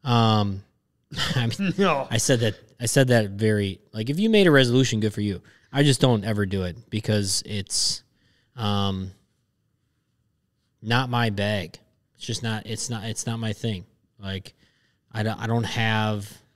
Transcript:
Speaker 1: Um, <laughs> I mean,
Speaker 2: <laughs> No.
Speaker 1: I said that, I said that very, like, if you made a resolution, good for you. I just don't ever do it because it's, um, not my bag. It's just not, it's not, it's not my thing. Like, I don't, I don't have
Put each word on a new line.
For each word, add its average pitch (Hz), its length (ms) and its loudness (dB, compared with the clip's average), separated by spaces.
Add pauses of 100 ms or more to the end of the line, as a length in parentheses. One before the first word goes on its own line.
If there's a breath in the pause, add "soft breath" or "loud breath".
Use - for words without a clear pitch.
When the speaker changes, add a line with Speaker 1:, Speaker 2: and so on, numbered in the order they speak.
Speaker 1:
Um, 107 600 2 (340)
<laughs> - 380 -6
I 120 120 -2
mean, 180 280 -2
Speaker 2:
<laughs> - 20 -6
No. 156 340 0
Speaker 1:
I 113 60 0
said 120 240 2
that, 110 140 0 (260)
I 120 60 -4
said 131 200 4
that 113 220 4
very, 101 500 0 (140)
like, 110 160 -6
if 156 100 -4
you 220 100 2
made 202 180 6
a 160 40 8
resolution, 127 480 4
good 104 140 0
for 101 80 -6
you. 101 200 -4 (300 soft breath)
I 139 120 2
just 139 180 4
don't 113 240 2
ever 104 200 0
do 95 180 -2
it 87 120 -6 (140)
because 104 560 -2
it's, - 580 -4 (540)
um, 101 540 -2 (1700)
not 120 280 0
my 120 200 0
bag. 101 500 -4 (360)
It's - 100 -18
just 120 180 -6
not, 110 220 -6
it's 107 240 -8
not, 113 160 -8
it's 110 200 -8
not 113 140 -6
my 110 140 -4
thing. 101 320 -6 (340)
Like, 95 340 -10 (580)
I 110 120 -4
don't, 110 140 -2
I 113 100 -6
don't 113 180 0
have 107 680 -2 (240)